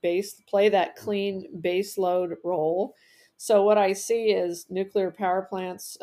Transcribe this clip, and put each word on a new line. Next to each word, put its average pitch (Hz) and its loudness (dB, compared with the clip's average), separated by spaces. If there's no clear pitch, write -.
base, 180 -2
play 202 6
that 196 2
clean 196 -6
base 185 -2
load 180 0
role. 175 -2
So 202 4
what 214 6
I 196 4
see 220 0
is 180 0
nuclear 190 -2
power 185 -2
plants, 185 -10